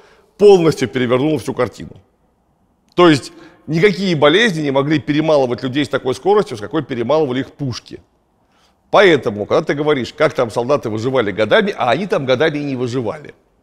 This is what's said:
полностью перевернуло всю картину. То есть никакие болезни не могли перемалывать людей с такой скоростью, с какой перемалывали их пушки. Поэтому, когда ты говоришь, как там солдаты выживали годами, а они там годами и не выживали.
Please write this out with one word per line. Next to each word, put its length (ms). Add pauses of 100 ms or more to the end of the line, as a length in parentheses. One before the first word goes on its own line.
(380)
полностью 520
перевернуло 500
всю 140
картину. 480 (920)
То 160
есть 220 (360)
никакие 500
болезни 460
не 80
могли 280
перемалывать 640
людей 220
с 40
такой 240
скоростью, 440
с 20
какой 240
перемалывали 560
их 140
пушки. 480 (880)
Поэтому, 540
когда 180
ты 120
говоришь, 380
как 200
там 180
солдаты 380
выживали 420
годами, 460
а 140
они 140
там 200
годами 320
и 80
не 100
выживали. 580 (280)